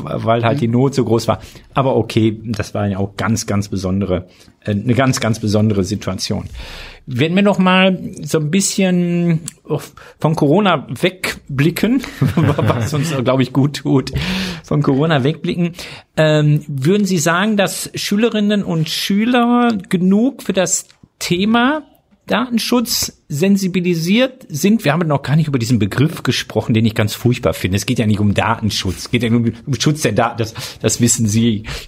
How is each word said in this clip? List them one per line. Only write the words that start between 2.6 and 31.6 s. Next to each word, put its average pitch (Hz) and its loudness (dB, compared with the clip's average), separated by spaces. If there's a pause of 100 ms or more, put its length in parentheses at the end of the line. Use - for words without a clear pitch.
war 104 -2
ja 98 -2
auch 98 -4
ganz, 110 -2
ganz 101 -2
besondere, 92 -2 (380)
äh, 107 -4
eine 104 0
ganz, 131 0
ganz 110 -2
besondere 104 2
Situation. 95 -6 (640)
Wenn 151 0
wir 202 4
noch 202 2
mal 185 4 (260)
so 156 -2
ein 151 -2
bisschen 175 0 (760)
von 156 0
Corona 156 2 (120)
wegblicken, 175 0 (180)
<laughs> 107 2
was 123 2
uns, 147 -2
glaub 127 2
ich, 127 0
gut 143 2
tut, 143 0 (540)
von 151 0
Corona 143 2
wegblicken, 170 -2 (420)
ähm, 151 4
würden 156 0
Sie 185 0
sagen, 180 0
dass - -2
Schülerinnen 208 0
und 160 -2
Schüler 240 0 (100)
genug 196 2
für 208 -6
das - -2 (320)
Thema 233 0 (440)
Datenschutz 233 -2
sensibilisiert 185 0
sind? 208 2
Wir 143 2
haben 170 0
noch 143 0
gar 135 0
nicht 160 4
über 135 0
diesen 113 2
Begriff 123 0
gesprochen, - 0
den 113 4
ich 110 0
ganz 110 0
furchtbar - 0
finde. 98 -2
Es 95 -2
geht 123 -2
ja 110 2
nicht 104 2
um 104 2
Datenschutz, 101 -2
es - -12
geht 120 2
ja 113 0
nur 117 2 (200)
um 139 -4
Schutz 151 0
der 117 0
Daten, 113 0
das, 110 -4 (300)
das 110 0
wissen 113 2
Sie, 110 0 (260)